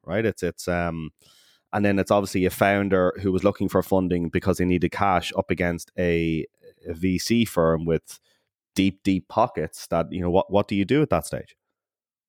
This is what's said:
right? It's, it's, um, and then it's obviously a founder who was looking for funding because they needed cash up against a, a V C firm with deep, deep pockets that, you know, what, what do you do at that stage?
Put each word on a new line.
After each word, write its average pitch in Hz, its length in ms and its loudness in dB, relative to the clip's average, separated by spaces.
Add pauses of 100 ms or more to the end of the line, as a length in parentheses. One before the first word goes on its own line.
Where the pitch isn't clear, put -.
right? 107 200 -4
It's, 104 180 -2
it's, 87 240 -6
um, 85 440 -4 (600)
and 104 140 -2
then 101 140 2
it's 95 120 0
obviously 98 360 2
a 90 40 2
founder 98 720 2
who 95 100 0
was 92 140 0
looking 98 240 0
for 92 140 2
funding 90 480 0
because 90 260 0
they 90 80 0
needed 87 260 2
cash 92 460 0
up 95 140 -2
against 87 480 -4
a, 85 480 0 (420)
a 82 60 -8
V 90 240 0
C 117 260 0
firm 82 400 0
with 82 340 -2 (560)
deep, 95 280 0
deep 95 260 0
pockets - 600 -4
that, 85 220 -2
you 85 120 -6
know, 87 80 0
what, 92 200 2
what 101 160 2
do - 80 -4
you 101 120 2
do 139 160 4
at - 80 0
that 82 160 0
stage? - 300 -10 (720)